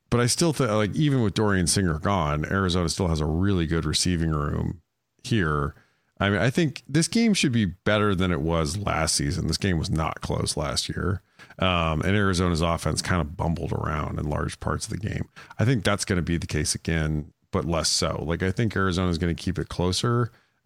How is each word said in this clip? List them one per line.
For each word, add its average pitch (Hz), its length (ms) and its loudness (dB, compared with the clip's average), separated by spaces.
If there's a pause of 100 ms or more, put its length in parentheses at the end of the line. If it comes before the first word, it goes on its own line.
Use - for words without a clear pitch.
(100)
But 120 100 4
I 123 60 4
still 165 280 2
think, 123 160 2
like, 107 260 2
even 139 260 2
with 101 120 2
Dorian 98 320 2
Singer 85 320 2
gone, 78 480 0
Arizona 90 420 2
still 90 200 0
has 80 120 2
a 78 60 0
really 87 400 2
good 80 180 0
receiving 80 460 2
room 78 500 -2 (420)
here. 76 520 0 (440)
I 98 120 2
mean, 101 80 2
I 107 100 2
think 151 400 -2
this 156 200 0
game 226 260 2
should 139 180 2
be 113 140 2
better 104 480 2
than 90 180 2
it 73 80 0
was 80 380 0
last 80 380 -2
season. 73 320 -2
This 78 100 -2
game 90 200 0
was 76 120 -2
not 80 320 -2
close - 340 -4
last 73 320 -4
year. 90 320 -4 (380)
Um, 82 420 2
and 90 160 2
Arizona's 90 460 2
offense 80 400 0
kind 90 180 0
of 76 160 -6
bumbled 82 340 -2
around 76 480 -4
in 76 120 -4
large 78 300 -4
parts 78 260 -4
of - 60 -10
the 85 40 -4 (120)
game. - 200 -6 (300)
I 92 80 2
think 120 180 2
that's 101 220 0
gonna 90 160 0
be 82 160 0
the - 80 -6
case - 280 -2
again, 78 560 -2 (200)
but 90 160 -2
less 80 240 0
so. 78 360 -2
Like, 82 160 -2
I 92 80 2
think 110 240 0
Arizona's 92 440 0
gonna 85 160 0
keep 87 240 -4
it - 100 -4
closer. 120 640 -2 (340)